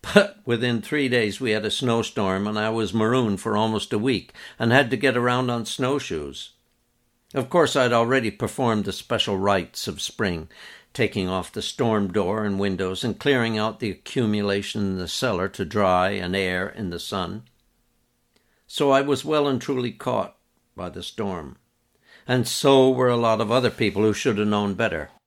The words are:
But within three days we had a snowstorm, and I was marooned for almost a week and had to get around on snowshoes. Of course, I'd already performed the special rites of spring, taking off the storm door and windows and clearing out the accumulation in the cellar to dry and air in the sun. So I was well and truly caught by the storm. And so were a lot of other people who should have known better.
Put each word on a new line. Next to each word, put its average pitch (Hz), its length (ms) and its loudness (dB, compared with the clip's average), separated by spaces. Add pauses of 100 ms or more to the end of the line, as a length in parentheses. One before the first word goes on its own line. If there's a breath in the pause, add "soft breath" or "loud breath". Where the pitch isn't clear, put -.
(160)
But - 300 4
within 117 360 0
three 143 280 -2
days 113 300 0
we 120 120 0
had 107 140 0
a 104 40 0
snowstorm, 104 760 0
and 107 100 -2
I 110 140 0
was 110 200 -2
marooned 110 480 2
for 110 160 -4
almost 110 380 0
a 107 60 0
week 113 340 -2 (240 loud breath)
and 117 140 2
had 127 180 4
to 123 80 0
get 127 180 2
around 123 360 0
on 117 160 -4
snowshoes. 98 880 -4 (800)
Of 127 160 -4
course, 160 260 2
I'd 123 160 4
already 117 400 2
performed 110 540 -2
the 98 80 -4
special 104 440 -2
rites 98 520 0
of - 100 -8
spring, 87 480 -4 (460 loud breath)
taking 101 340 0
off 92 240 -4
the 85 100 -8
storm 104 520 0
door 104 320 0
and 98 140 -2
windows 95 440 -2
and 107 160 -2
clearing 117 380 2
out 107 240 -4
the 113 80 -2
accumulation 104 920 -2
in 95 160 -2
the 90 100 -6
cellar 98 420 -2
to 98 160 -6
dry 92 460 2
and 92 220 -4
air 92 360 -2
in 95 220 -8
the 85 80 -8
sun. 98 440 -6 (1200)
So 143 240 0
I 135 100 6
was 139 240 0
well 147 220 2
and 127 120 0
truly 123 320 -4
caught 113 460 -4 (400)
by 90 120 -8
the - 140 -12
storm. 87 540 -8 (680 soft breath)
And 127 220 0
so 135 420 6
were 127 200 2
a 120 80 2
lot 113 240 2
of 107 100 0
other 123 200 4
people 101 320 0
who 107 100 4
should 107 240 0
have 104 100 0
known 104 280 0
better. 85 340 -4 (180)